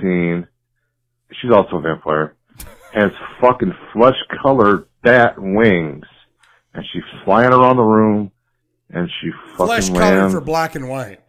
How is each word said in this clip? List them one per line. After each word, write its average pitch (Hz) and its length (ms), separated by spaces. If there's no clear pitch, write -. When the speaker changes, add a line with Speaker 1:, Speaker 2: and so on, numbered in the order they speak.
Speaker 1:
scene, 87 460
she's 123 120
also 95 260
a 73 40
vampire, 78 520
Speaker 2:
<laughs> - 300
Speaker 1:
has 101 180
fucking 107 320
flesh-colored 120 920
bat 120 340
wings. 95 680
And - 180
she's - 120
flying 120 280
around 127 240
the 123 60
room, 107 480
and 87 180
she 85 80
fucking 90 160
Speaker 3:
Flesh 220 220
colored 180 120
Speaker 1:
lands. 135 140
Speaker 3:
for 170 80
black 156 320
and 131 160
white. 123 400